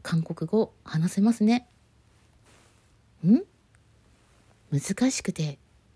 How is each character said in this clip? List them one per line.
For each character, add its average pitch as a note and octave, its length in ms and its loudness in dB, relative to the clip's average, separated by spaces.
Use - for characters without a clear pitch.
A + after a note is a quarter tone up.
韓 E3 180 0
国 E3 260 -8
語 G#3+ 260 0
話 D#3+ 300 -2
せ G3 80 0
ま A#3 100 4
す A3 100 -2
ね。 A#3 240 2
ん？ C4 160 6
難 G3 400 -2
し - 120 -6
く F#3 100 -4
て D3+ 260 -6